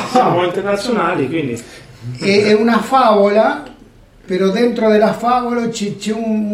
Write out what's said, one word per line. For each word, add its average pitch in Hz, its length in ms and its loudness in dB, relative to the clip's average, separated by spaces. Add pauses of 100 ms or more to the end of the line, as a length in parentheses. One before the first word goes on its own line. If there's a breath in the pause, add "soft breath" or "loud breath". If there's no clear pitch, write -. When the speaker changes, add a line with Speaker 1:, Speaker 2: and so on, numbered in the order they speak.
(100)
Speaker 1:
Siamo 180 340 2
internazionali, 190 840 -2
quindi. 135 340 -4 (580 loud breath)
Speaker 2:
È, 185 60 -6 (200)
è 214 80 4
una 226 260 2
favola, 220 840 2 (640)
però 190 240 0
dentro 220 400 0
della 214 240 4
favola 240 540 -2
c'è, - 300 -6
c'è 214 160 -6
un, 220 400 -4